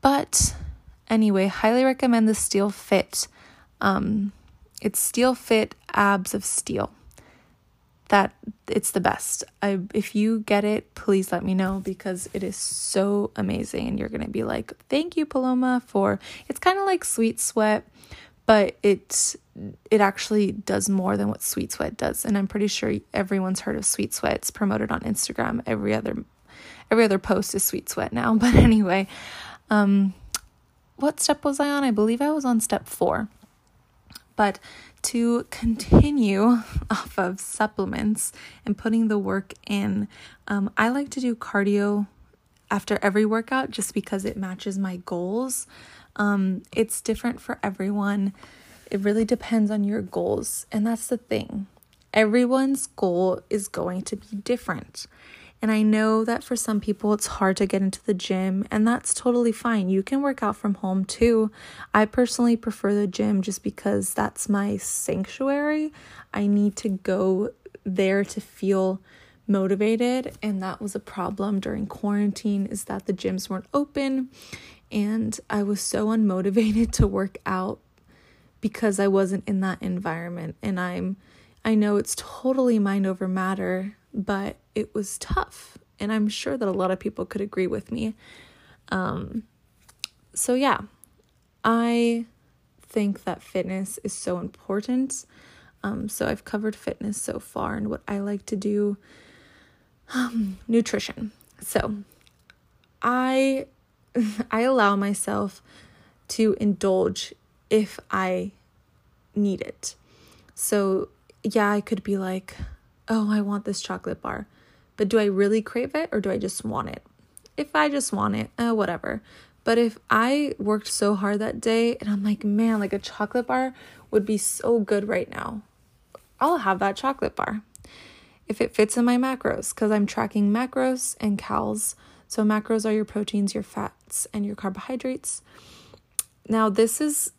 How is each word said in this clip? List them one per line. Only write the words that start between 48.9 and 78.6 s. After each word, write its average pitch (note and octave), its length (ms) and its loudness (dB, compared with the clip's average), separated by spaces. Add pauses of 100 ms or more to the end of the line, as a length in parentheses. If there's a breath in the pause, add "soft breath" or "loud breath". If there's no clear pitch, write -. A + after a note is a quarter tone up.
It G3+ 80 -2
really G#3 260 2
depends A3 460 0
on G#3 120 0
your G#3 180 -2
goals. - 680 -4
And G#3+ 140 0
that's A3+ 220 -2
the A#3+ 100 -2
thing. G#3 500 -4 (460)
Everyone's B3 760 2
goal F3+ 600 0
is G3+ 180 -4
going F3+ 360 -4
to - 120 -6
be G#3 220 -12
different. - 680 -6 (540 loud breath)
And A3 100 0
I G#3+ 100 4
know A3 420 4
that A#3 200 -2
for B3+ 120 -4
some G#3+ 240 0
people, G#3 320 0
it's G#3 160 0
hard F#3+ 300 2
to G3+ 80 2
get F#3+ 160 0
into F#3+ 220 -2
the G#3+ 100 0
gym, F#3+ 580 0
and G#3+ 160 4
that's - 260 0
totally A#3+ 380 2
fine. A3 380 0
You F#3+ 120 4
can C4+ 200 -2
work C#4 200 0
out G3+ 140 0
from G3+ 200 0
home F#3+ 280 0
too. A3 480 4 (420 loud breath)
I G#3+ 120 6
personally A#3+ 500 2
prefer G#3 380 -2
the G#3 140 2
gym G3+ 340 0
just F#3+ 200 -4
because G3+ 520 -2
that's - 340 -4
my G3+ 300 0
sanctuary. D4 1120 -2 (420 loud breath)
I G#3 140 0
need G3+ 300 2
to A3 120 -4
go F#3+ 600 0 (320)
there G3 400 2
to - 160 -6
feel F#3+ 600 0 (460 soft breath)
motivated, G#3+ 920 2
and G3 220 -2
that F#3+ 180 -6
was G3+ 140 -6
a G#3 40 -4
problem G3+ 600 -4
during G#3+ 280 -4
quarantine, G3+ 800 -2
is G#3 200 -8
that G3 200 -8
the G3 80 -2
gyms F#3 360 -4
weren't F#3 240 -8
open, C4+ 560 -2 (600 loud breath)
and G#3+ 480 -2 (120)
I G#3 140 0
was G3+ 180 -2
so - 260 -2
unmotivated G#3+ 840 2
<laughs> - 20 -8
to G#3+ 140 4
work G3 380 -2
out F#3+ 340 -4 (840 soft breath)